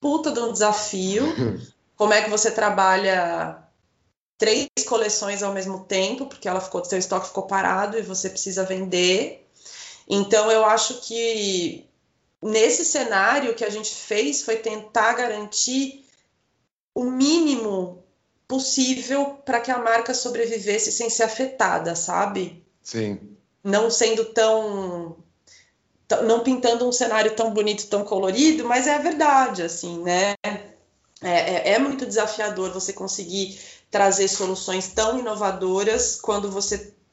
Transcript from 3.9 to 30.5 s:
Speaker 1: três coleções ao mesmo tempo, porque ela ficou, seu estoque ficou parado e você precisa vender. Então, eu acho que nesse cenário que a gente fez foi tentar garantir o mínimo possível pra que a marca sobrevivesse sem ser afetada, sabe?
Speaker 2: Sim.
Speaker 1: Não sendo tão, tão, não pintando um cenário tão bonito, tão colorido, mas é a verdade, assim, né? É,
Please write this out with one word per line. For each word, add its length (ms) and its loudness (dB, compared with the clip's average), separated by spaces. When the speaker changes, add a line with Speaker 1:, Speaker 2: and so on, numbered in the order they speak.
Speaker 1:
três 320 2
coleções 560 -2
ao 120 -2
mesmo 300 -8
tempo, 420 -2
porque 220 -10
ela 120 0
ficou, 240 -6
seu 140 -2
estoque 300 -2
ficou 180 -6
parado 500 0
e 60 -2
você 260 -6
precisa 360 -4
vender. 840 0
Então, 420 4
eu 140 6
acho 380 2
que 840 -2
nesse 420 2
cenário 720 2
que 100 -6
a 60 -2
gente 240 -6
fez 480 -2
foi 140 -2
tentar 580 0
garantir 920 -2
o 100 -2
mínimo 1000 0
possível 1000 0
pra 140 0
que 100 -4
a 80 0
marca 340 2
sobrevivesse 800 -2
sem 160 -2
ser 140 0
afetada, 720 0
sabe? 680 -4
Speaker 2:
Sim. 360 -6
Speaker 1:
Não 280 2
sendo 360 2
tão, 920 0
tão, 160 2
não 160 4
pintando 460 2
um 60 0
cenário 440 2
tão 180 0
bonito, 320 0
tão 180 0
colorido, 640 2
mas 200 2
é 80 4
a 40 0
verdade, 640 2
assim, 400 -8
né? 320 2
É, 140 -6